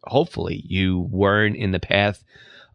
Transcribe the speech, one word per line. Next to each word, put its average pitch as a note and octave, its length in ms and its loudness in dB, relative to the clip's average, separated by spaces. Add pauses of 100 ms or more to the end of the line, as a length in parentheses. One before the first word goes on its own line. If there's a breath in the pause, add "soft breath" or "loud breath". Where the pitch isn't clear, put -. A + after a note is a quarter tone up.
hopefully G2+ 600 -2
you F#2 440 0
weren't G2+ 460 2
in G2 140 -2
the F#2 100 -2
path G2+ 440 0 (500 loud breath)